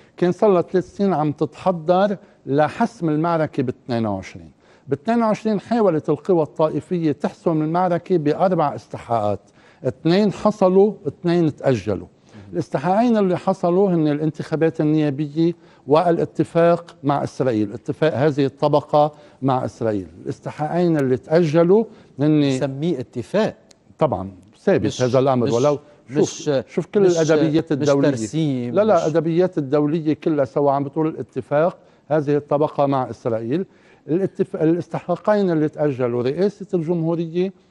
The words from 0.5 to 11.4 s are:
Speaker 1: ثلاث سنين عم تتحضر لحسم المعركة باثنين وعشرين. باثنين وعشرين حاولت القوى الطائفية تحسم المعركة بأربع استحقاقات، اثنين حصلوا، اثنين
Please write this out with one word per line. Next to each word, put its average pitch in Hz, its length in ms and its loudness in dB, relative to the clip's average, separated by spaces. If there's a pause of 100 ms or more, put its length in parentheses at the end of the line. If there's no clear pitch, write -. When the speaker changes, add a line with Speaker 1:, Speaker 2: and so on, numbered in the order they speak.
Speaker 1:
ثلاث 175 340 -4
سنين 196 180 0
عم 151 180 0
تتحضر 180 840 0 (280)
لحسم 151 640 0
المعركة 156 540 -2
باثنين 120 420 -4
وعشرين. 95 460 -8 (360)
باثنين 226 360 -2
وعشرين 214 360 -2
حاولت 190 500 0
القوى 160 340 0
الطائفية 156 680 -2
تحسم 160 500 -2
المعركة 175 560 0
بأربع 151 580 0
استحقاقات، 110 640 -4 (440)
اثنين 175 500 0
حصلوا، 196 600 2 (140)
اثنين 170 480 0